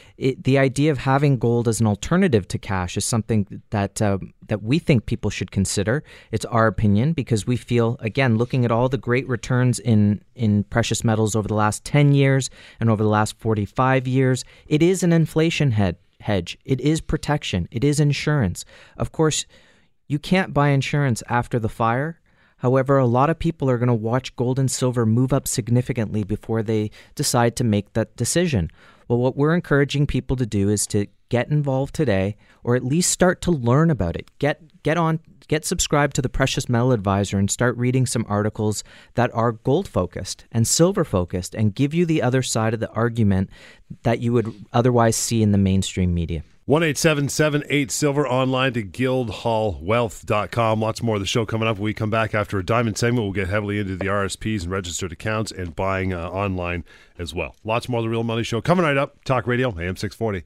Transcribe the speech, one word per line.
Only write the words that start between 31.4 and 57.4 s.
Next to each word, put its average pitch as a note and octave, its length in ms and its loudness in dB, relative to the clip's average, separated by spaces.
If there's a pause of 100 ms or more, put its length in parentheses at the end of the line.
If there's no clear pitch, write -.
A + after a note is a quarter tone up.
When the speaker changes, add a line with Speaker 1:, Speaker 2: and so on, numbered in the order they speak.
Speaker 1:
involved C#3+ 440 0
today, G2+ 420 0 (280)
or A#2+ 120 2
at B2 80 0
least D3 280 0
start F3+ 300 2
to F3 100 0
learn C#3+ 400 4
about F2+ 240 -2
it. - 240 -12
Get, D3 420 -4
get D#3 160 0
on, D#3+ 220 0 (280)
get D#3 180 -2
subscribed D3 500 0
to C#3+ 60 0
the C3 80 0
Precious - 380 -2
Metal B2 240 2
Advisor G2+ 460 0
and G2 140 2
start A#2+ 260 0
reading B2 300 0
some A#2 200 -2
articles G#2 560 -2 (300)
that B2 220 0
are A#2 160 0
gold C3+ 360 -2
focused - 640 -6
and A2+ 160 2
silver F#3 360 2
focused F2+ 500 -4
and G#2+ 220 -2
give C#3+ 180 0
you F3 140 2
the D#3 160 0
other B2+ 180 2
side A2+ 320 -2
of A2+ 60 -4
the A2 120 -6
argument A2+ 600 2 (500)
that A#2 180 0
you A#2+ 140 -2
would A2+ 180 2 (220)
otherwise A#2+ 420 4
see A2+ 280 0
in G#2 80 4
the G2+ 80 4
mainstream F#2+ 520 0
media. E2 320 -4 (220)
Speaker 2:
One D3+ 180 2
eight D3+ 140 -2
seven C#3+ 320 2
seven D3 400 0
eight C#3+ 220 0
silver, C#3+ 360 0
online C3 460 0
to A#2 100 -4
guildhallwealth A2 1400 -2
dot G#2 260 -2
com. A2 300 0
Lots A2 200 -4
more A2+ 140 0
of G2+ 60 -2
the F#2+ 40 -4
show A2+ 200 -2
coming A2+ 200 -4
up A2+ 120 -2
when G2 80 -6
we G#2+ 80 -2
come A2 160 -4
back A2 260 -2
after G#2 240 -2
a F2+ 60 -6
diamond A2+ 320 0
segment. A#2+ 260 0
We'll G2 80 -4
get F#2 160 -4
heavily G2+ 320 -2
into F#2+ 160 -4
the F#2+ 140 -4
R G2 160 -2
S F#2 100 -6
Ps A2 280 -4
and E2+ 60 -6
registered F#2 440 -6
accounts A2 400 -4
and E2+ 200 -10
buying, F#2+ 380 -2
uh, F2 160 -6
online F2+ 560 -4 (340)
as G2 160 -10
well. - 300 -6